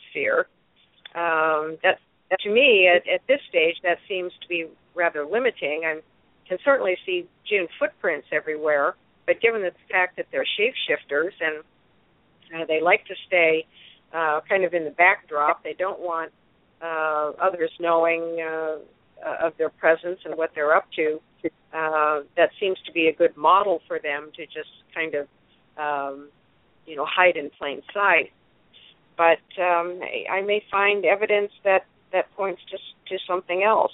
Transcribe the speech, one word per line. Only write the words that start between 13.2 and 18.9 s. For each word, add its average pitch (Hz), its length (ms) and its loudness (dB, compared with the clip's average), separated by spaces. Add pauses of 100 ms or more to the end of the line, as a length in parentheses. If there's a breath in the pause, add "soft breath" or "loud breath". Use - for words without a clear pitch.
stay, 160 360 2 (480 soft breath)
uh, 156 360 -2
kind 190 160 0
of 170 100 -2
in 170 100 -2
the 147 60 -6
backdrop, 160 720 2
they 156 160 -10
don't 185 220 -6
want, 165 320 -6 (500)
uh, 156 480 -2 (100)
others 170 380 0
knowing, 165 640 2
uh, 160 380 -6 (640)